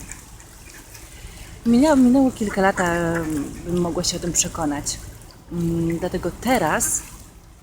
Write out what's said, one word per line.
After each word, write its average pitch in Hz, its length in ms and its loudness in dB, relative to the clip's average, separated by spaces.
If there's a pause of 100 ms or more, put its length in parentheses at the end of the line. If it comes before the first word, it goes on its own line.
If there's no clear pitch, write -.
(1700)
Minęło, 262 300 6
minęło 262 360 6
kilka 202 300 -2
lat, 190 180 2
a 170 340 0 (520)
bym 175 160 0
mogła 175 220 -2
się 175 140 -4
o - 20 -10
tym 175 140 -4
przekonać. 151 680 -4 (520)
Mm, 170 460 -2
dlatego 175 340 -4 (100)
teraz 214 600 0 (600)